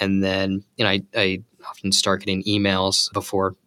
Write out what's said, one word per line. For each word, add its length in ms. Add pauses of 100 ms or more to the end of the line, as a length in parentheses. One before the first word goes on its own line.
And 200
then, 440 (120)
you 80
know, 60
I, 120 (120)
I 280 (220)
often 280
start 280
getting 220
emails 680
before 420 (120)